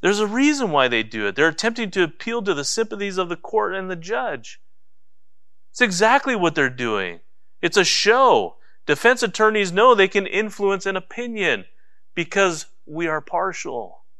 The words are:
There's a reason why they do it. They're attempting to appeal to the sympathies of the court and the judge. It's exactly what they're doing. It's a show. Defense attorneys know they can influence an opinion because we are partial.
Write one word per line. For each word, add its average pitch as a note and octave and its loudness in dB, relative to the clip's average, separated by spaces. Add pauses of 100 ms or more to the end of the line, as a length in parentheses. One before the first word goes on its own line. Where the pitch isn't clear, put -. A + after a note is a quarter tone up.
There's G3+ 2
a G#3+ 2
reason C4 2
why C3+ 6
they A#2 2
do G#2+ -4
it. G2 -2
They're D3+ 4
attempting A3+ -2
to F#3+ 0
appeal A#3 -4
to G3+ 0
the C#3 -4
sympathies G3+ -4
of F3+ -2
the E3+ -6
court G#3 -2
and F#3+ -6
the F3+ -6
judge. F3 -6 (1080)
It's - 2
exactly A3 4
what E3+ 2
they're C#3 4
doing. G#2+ -4 (400)
It's E3+ 0
a F#3+ 6
show. G3+ 4 (300)
Defense A#3 4
attorneys G#3+ 2
know A3+ 8
they G3 6
can G3 0
influence G3 -2
an F#3+ -2
opinion F#3 -2 (480)
because E3+ 0 (200)
we D#3+ -6
are D#3 -2
partial. E3 -6 (160)